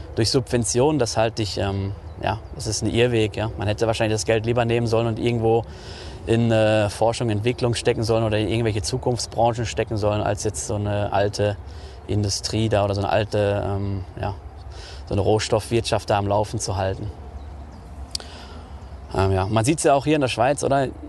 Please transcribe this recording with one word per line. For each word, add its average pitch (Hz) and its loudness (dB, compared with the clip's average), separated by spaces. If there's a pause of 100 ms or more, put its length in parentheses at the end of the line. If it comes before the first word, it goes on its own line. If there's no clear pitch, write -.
(140)
durch 113 2
Subventionen, 127 2
das 117 0
halte 113 2
ich, 101 -2
ähm, 98 -2 (320)
ja, 113 0 (140)
das 135 -8
ist 107 -4
ein 110 0
Irrweg, 113 2
ja. 110 -2
Man 104 -4
hätte 107 0
wahrscheinlich 110 2
das 107 -2
Geld 110 2
lieber 117 2
nehmen 117 2
sollen 113 2
und 113 -2
irgendwo 113 2 (600)
in, 113 4
äh, 107 4
Forschung, 117 0
Entwicklung 120 0
stecken 117 0
sollen 113 2
oder 107 2
in 107 0
irgendwelche 110 0
Zukunftsbranchen 120 0
stecken - -2
sollen, 104 0
als 104 -2
jetzt - -4
so 107 -4
eine 104 -2
alte 101 0 (500)
Industrie 107 0
da 101 4
oder 101 0
so 101 -2
eine 95 -2
alte, 104 2
ähm, 98 -4 (140)
ja, 98 -2 (720)
so - -4
eine 98 2
Rohstoffwirtschaft 107 0
da 107 4
am 101 0
Laufen 104 0
zu 98 -4
halten. 95 -4 (2000)
Ähm, 98 2
ja, 95 2
man 110 2
sieht's 160 2
ja 151 8
auch 139 2
hier 151 4
in 151 2
der 127 2
Schweiz, 127 2
oder? 135 2 (220)